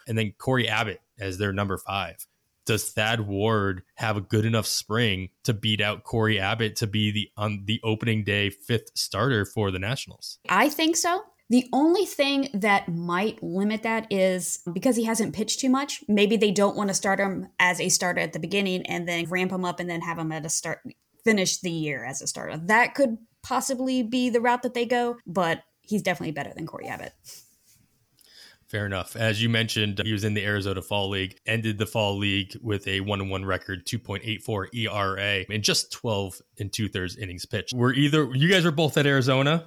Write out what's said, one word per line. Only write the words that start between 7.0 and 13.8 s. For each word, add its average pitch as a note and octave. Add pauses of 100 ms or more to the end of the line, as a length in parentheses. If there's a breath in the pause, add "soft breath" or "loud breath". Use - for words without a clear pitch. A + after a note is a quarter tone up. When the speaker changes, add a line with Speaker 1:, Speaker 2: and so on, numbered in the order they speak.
Speaker 1:
the, G#2
on G#2
the A2
opening A2
day G#2
fifth -
starter G#2+
for G2+
the F#2
Nationals? - (100)
Speaker 2:
I A3+
think E4
so. F4+ (280)
The B3
only E4
thing C#4
that G3+
might F3
limit G3+